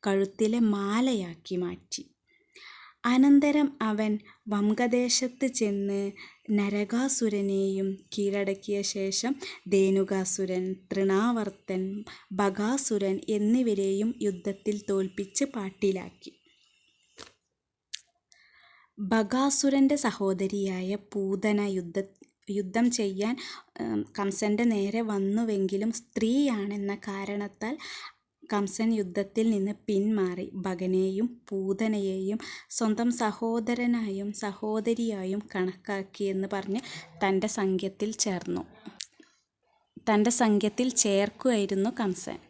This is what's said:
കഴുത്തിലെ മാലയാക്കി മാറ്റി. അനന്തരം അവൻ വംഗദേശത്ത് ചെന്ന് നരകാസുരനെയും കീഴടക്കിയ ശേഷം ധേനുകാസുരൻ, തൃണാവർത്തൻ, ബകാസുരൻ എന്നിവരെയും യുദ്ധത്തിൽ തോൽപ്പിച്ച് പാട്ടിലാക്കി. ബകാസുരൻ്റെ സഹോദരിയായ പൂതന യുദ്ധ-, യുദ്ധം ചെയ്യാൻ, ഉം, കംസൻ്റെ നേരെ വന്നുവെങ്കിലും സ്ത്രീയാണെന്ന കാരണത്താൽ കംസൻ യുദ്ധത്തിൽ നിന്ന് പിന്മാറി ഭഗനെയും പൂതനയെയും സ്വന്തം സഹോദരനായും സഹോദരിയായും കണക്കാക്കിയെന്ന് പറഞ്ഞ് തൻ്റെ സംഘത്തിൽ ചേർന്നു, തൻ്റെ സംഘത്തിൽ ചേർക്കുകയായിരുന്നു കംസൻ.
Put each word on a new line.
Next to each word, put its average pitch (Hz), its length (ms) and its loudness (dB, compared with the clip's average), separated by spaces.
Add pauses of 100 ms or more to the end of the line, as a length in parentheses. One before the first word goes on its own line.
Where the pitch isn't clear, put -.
കഴുത്തിലെ 208 640 0
മാലയാക്കി 202 880 0
മാറ്റി. - 520 -6 (960)
അനന്തരം 285 800 6
അവൻ 214 360 0 (300)
വംഗദേശത്ത് 240 960 2
ചെന്ന് 202 680 0 (380)
നരകാസുരനെയും 202 1500 0 (100)
കീഴടക്കിയ 202 720 -2
ശേഷം 196 540 -2 (320)
ധേനുകാസുരൻ, 190 1120 2
തൃണാവർത്തൻ, 196 1200 0 (280)
ബകാസുരൻ 202 960 0
എന്നിവരെയും 208 920 2
യുദ്ധത്തിൽ 208 600 -2
തോൽപ്പിച്ച് 196 640 -2
പാട്ടിലാക്കി. 190 880 -4 (2750)
ബകാസുരൻ്റെ 269 1000 2
സഹോദരിയായ 190 1000 -2 (120)
പൂതന 202 580 0
യുദ്ധ-, 190 420 -4 (400)
യുദ്ധം 208 420 0
ചെയ്യാൻ, 208 460 -2 (440)
ഉം, 226 320 -2
കംസൻ്റെ 208 520 0
നേരെ 214 380 2
വന്നുവെങ്കിലും 202 920 0
സ്ത്രീയാണെന്ന 208 1120 0
കാരണത്താൽ 208 720 -6 (640)
കംസൻ 208 500 0
യുദ്ധത്തിൽ 202 560 0
നിന്ന് 208 240 2 (120)
പിന്മാറി 196 720 0
ഭഗനെയും 190 880 -2
പൂതനയെയും 196 920 -2 (320)
സ്വന്തം 226 400 0
സഹോദരനായും 226 1200 -2
സഹോദരിയായും 214 1120 -2
കണക്കാക്കിയെന്ന് 196 1000 -4
പറഞ്ഞ് 196 320 -2 (380)
തൻ്റെ 190 300 2
സംഘത്തിൽ 190 640 -2
ചേർന്നു, 180 540 -4 (1400)
തൻ്റെ 214 260 4
സംഘത്തിൽ 220 600 2
ചേർക്കുകയായിരുന്നു 202 1000 0
കംസൻ. 196 480 -4 (100)